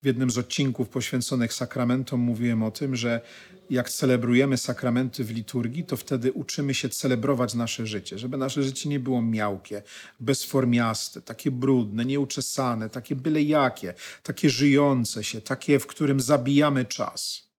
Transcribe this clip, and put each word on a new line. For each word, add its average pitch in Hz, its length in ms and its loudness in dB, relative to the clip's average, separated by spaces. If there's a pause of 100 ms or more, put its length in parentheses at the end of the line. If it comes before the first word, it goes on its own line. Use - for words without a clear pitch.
W - 20 0
jednym 127 260 2
z 117 60 -2
odcinków 127 520 -2
poświęconych 123 640 -2
sakramentom 123 680 -2
mówiłem 120 440 0
o 110 80 0
tym, 135 240 -4
że 117 260 -2 (480)
jak 123 200 0
celebrujemy 127 680 4
sakramenty 123 680 -2
w 110 80 -6
liturgii, 117 520 -4
to 139 140 -4
wtedy 127 340 -2
uczymy 139 420 -4
się 131 160 -2
celebrować 127 640 0
nasze 117 340 -4
życie, 101 300 -8
żeby 123 200 -6
nasze 135 260 -2
życie 135 260 -4
nie 143 100 0
było 127 220 0
miałkie, 104 600 -2 (360)
bezformiaste, 120 1040 0
takie - 300 -4
brudne, 123 540 2
nieuczesane, 131 840 -2
takie 127 260 -8
byle 151 260 0
jakie, 143 520 2 (300)
takie - 260 2
żyjące 135 760 4
się, 110 180 -6
takie, 139 380 2
w - 80 -8
którym 139 340 0
zabijamy 139 640 4
czas. - 580 -8 (160)